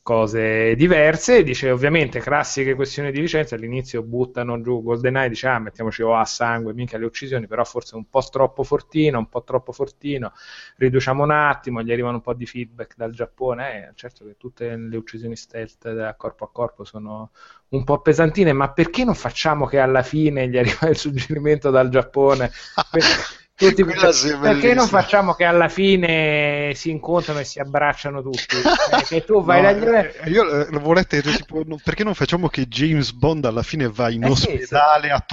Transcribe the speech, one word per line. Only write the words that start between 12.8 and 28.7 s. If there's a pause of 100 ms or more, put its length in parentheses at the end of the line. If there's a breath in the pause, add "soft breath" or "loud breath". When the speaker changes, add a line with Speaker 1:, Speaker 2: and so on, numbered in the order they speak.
Speaker 1:
dal
Giappone,
eh,
certo
che
tutte
le
uccisioni
stealth
da
corpo
a
corpo
sono (380 soft breath)
un
po'
pesantine,
ma
perché
non
facciamo
che
alla
fine
gli
arriva
il
suggerimento
dal
Giappone? (240 loud breath)
Speaker 2:
<laughs>
Speaker 1:
Per-, (500 loud breath)
tutti
Speaker 2:
Quella
Speaker 1:
per-,
Speaker 2:
sì
è
Speaker 1:
perché
non
Speaker 2:
bellissima.
Speaker 1:
facciamo
che
alla
fine
si
incontrano
e
si
abbracciano
tutti?
Speaker 2:
<laughs> (100)